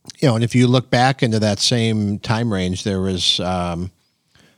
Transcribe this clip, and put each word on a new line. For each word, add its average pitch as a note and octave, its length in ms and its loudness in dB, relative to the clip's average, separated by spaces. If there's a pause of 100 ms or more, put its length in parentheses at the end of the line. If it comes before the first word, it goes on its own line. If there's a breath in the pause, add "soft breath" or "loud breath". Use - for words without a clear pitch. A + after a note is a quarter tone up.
(200)
You D3 100 4
know, A#2 60 2
and A2+ 100 0
if A2+ 100 -2
you B2 120 6
look B2 220 2
back B2+ 320 2
into A2+ 200 0
that G#2 180 0
same A2 600 0
time A#2 340 -2
range, F#2 320 -2
there F#2+ 160 -2
was, F#2 400 -2
um, F2 500 -4 (680 soft breath)